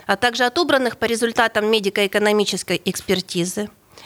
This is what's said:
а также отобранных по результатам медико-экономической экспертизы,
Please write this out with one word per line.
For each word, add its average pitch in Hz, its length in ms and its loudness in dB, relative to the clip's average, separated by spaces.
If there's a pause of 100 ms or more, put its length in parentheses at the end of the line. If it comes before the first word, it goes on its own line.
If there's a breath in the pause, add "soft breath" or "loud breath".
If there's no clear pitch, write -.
а 202 100 0
также 240 300 0
отобранных 269 520 0
по - 80 -6
результатам 226 640 0
медико-экономической 208 1160 0
экспертизы, 185 840 -4 (360 loud breath)